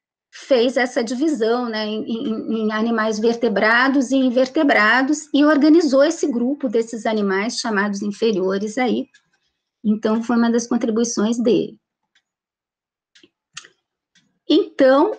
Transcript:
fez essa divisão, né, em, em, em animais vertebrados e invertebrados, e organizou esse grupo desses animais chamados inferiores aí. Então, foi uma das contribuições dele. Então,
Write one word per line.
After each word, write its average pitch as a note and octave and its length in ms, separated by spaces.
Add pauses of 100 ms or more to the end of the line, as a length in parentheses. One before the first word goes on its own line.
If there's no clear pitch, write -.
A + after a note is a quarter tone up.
(300)
fez B3+ 460
essa B3+ 260
divisão, A#3+ 680
né, G#3+ 180
em, G#3+ 180
em, A3 580
em G#3+ 100
animais A3 460
vertebrados A#3 920
e C4+ 60
invertebrados, C4 1160
e C#4+ 100
organizou D4+ 600
esse D#4+ 260
grupo B3+ 380
desses A3+ 380
animais G#3 520
chamados G#3 440
inferiores G3+ 760
aí. B3 280 (800)
Então, A3 380
foi A#3 140
uma A#3 140
das A#3 160
contribuições A#3 720
dele. G#3 400 (2750)
Então, D4 720